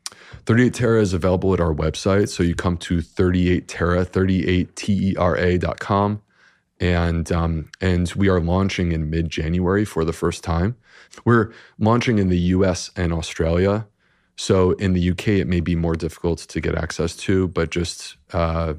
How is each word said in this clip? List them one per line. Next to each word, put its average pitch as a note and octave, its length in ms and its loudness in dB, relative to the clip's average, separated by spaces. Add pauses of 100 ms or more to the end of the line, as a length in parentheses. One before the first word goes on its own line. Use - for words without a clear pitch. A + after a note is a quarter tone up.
(460)
Thirty-eight A#2 280 4
Terra A2+ 280 2
is G2 120 2
available F#2 400 2
at F2 60 2
our E2 140 0
website. F#2 560 0
So - 140 -2
you E2+ 100 2
come F2 240 -2
to E2+ 240 -2
thirty-eight F2+ 640 0
Terra, F2 380 0
thirty-eight F#2 680 0
T F#2+ 360 0
E - 40 -2
R F2 220 0
A F2+ 200 2
dot - 220 -4
com. G#2 420 -2 (580)
And, E2+ 520 0
um, E2+ 380 -2 (100)
and F2 360 0
we G2 120 2
are F#2 140 4
launching F2+ 500 0
in D#2+ 180 -2
mid-January E2+ 760 -2
for E2 180 -4
the E2 100 0
first F2 300 -4
time. F2 320 -2 (500)
We're A2+ 260 4 (280)
launching A2+ 400 2
in F#2+ 100 2
the F2+ 100 2
U F#2 260 2
S F2+ 300 -2
and E2+ 180 -2
Australia. F2+ 760 0 (480)
So F#2 360 2
in F#2+ 220 0
the F2+ 80 2
U F2+ 120 0
K, G2+ 260 0
it C#2 80 -2
may F2 120 2
be E2+ 160 0
more E2+ 200 0
difficult E2 440 -4
to - 200 -10
get D#2+ 140 -2
access E2 440 -4
to, F#2+ 320 0
but E2 200 -2
just, - 480 -8 (160)
uh, E2 460 -2